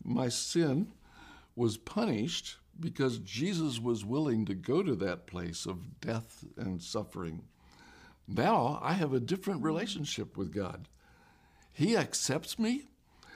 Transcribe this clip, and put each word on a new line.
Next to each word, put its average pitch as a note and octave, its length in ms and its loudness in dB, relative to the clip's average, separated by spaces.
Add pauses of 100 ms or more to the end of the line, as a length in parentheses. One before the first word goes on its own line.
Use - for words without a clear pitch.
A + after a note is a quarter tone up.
My B2 260 2
sin D#3+ 640 2 (640)
was A#2 220 2
punished E3 800 -2 (220)
because C3 380 0
Jesus B2+ 640 0
was A2+ 260 0
willing A#2+ 400 2
to G2+ 80 0
go A#2+ 300 0
to C#3+ 140 2
that F2 280 -2
place F2 400 -6
of F#2 340 -8
death A2+ 460 -6 (100)
and F#2 260 -4
suffering. F2 600 -6 (840)
Now D3 540 4
I C#3+ 120 0
have D#3+ 180 2
a C3 80 4
different E3+ 440 0
relationship D#3+ 760 -2
with F#2 160 -4
God. F2+ 340 -4 (840)
He G#3+ 240 4
accepts - 640 0
me B3 240 2 (520)